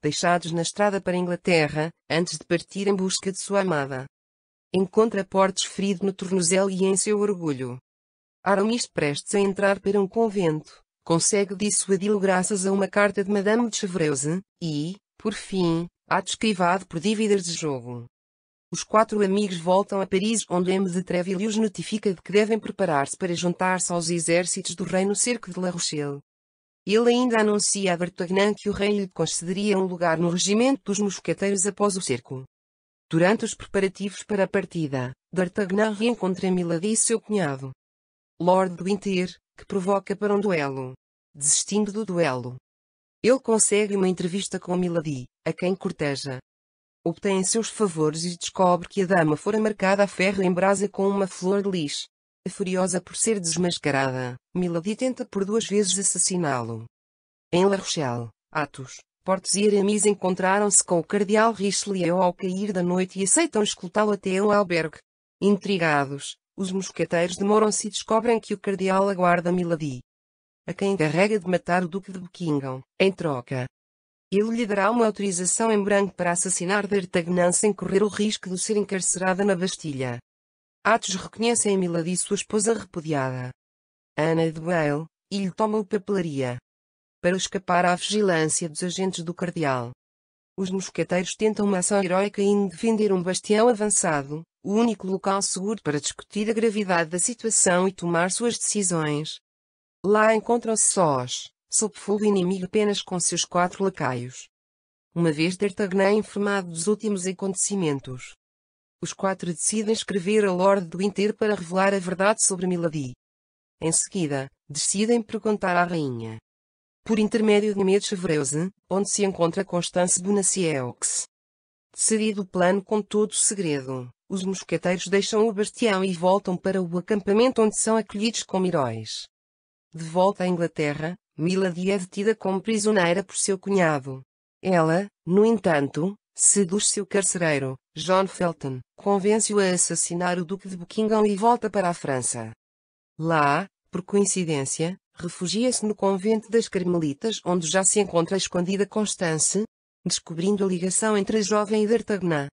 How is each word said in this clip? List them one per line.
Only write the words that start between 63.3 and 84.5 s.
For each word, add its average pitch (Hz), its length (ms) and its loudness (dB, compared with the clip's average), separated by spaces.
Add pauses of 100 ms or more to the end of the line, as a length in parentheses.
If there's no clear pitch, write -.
escoltá-lo 214 480 -2
até 196 260 -2
ao 208 140 2
albergue. 170 460 0 (440)
Intrigados, 170 920 0 (220)
os 185 140 -4
mosqueteiros 175 640 -2
demoram-se 214 500 2
e - 20 -6
descobrem 220 500 0
que 214 140 -6
o 196 60 -8
cardeal 190 480 0
aguarda 175 440 2
Milady, 160 480 -2 (680)
a 170 60 -6
quem 196 180 0
encarrega 185 480 2
de 170 80 -8
matar 180 360 0
o 180 40 -4
Duque 190 240 -10
de 185 80 -12
Buckingham, 143 640 -4 (180)
em 190 120 6
troca. 135 540 -4 (640)
Ele 208 200 2
lhe 233 160 0
dará 202 260 2
uma 233 140 4
autorização 202 640 0
em 208 100 4
branco 202 340 2
para 175 160 -2
assassinar 190 560 -2
D'Artagnan 180 640 2
sem 208 180 2
correr 196 320 0
o 214 60 2
risco 208 400 -2
de 185 80 -4
ser 214 180 -2
encarcerada 190 720 -2
na 202 100 4
Bastilha. 139 600 -4 (640)
Athos 208 320 2
reconhece 214 540 -2
em 196 80 2
Milady 175 400 -2
sua - 180 -4
esposa 208 380 -2
repudiada, 143 800 -4 (640)
Ana 165 340 2